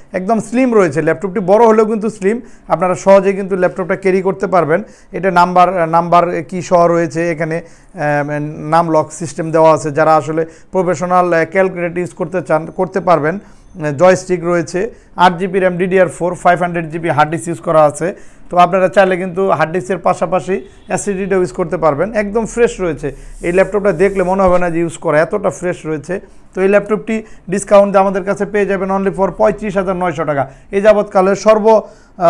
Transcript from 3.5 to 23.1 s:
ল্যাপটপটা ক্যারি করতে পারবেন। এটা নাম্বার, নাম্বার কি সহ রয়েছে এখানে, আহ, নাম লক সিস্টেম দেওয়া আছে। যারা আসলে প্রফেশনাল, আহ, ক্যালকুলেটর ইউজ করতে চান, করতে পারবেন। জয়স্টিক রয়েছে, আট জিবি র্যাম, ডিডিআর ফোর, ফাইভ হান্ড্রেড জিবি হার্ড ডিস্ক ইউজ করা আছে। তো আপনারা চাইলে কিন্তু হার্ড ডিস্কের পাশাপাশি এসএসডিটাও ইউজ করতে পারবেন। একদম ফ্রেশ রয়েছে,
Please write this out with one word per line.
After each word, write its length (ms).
ল্যাপটপটা 400
ক্যারি 260
করতে 260
পারবেন। 360
এটা 200
নাম্বার, 560
নাম্বার 640
কি 120
সহ 240
রয়েছে 460
এখানে, 300
আহ, 380
নাম 200
লক 220
সিস্টেম 400
দেওয়া 220
আছে। 180
যারা 240
আসলে 300
প্রফেশনাল, 600
আহ, 180
ক্যালকুলেটর 460
ইউজ 160
করতে 280
চান, 240
করতে 340
পারবেন। 400
জয়স্টিক 460
রয়েছে, 460
আট 220
জিবি 220
র্যাম, 180
ডিডিআর 300
ফোর, 280
ফাইভ 260
হান্ড্রেড 300
জিবি 180
হার্ড 220
ডিস্ক 160
ইউজ 120
করা 240
আছে। 320
তো 80
আপনারা 300
চাইলে 300
কিন্তু 320
হার্ড 220
ডিস্কের 260
পাশাপাশি 580
এসএসডিটাও 500
ইউজ 120
করতে 260
পারবেন। 360
একদম 320
ফ্রেশ 360
রয়েছে, 340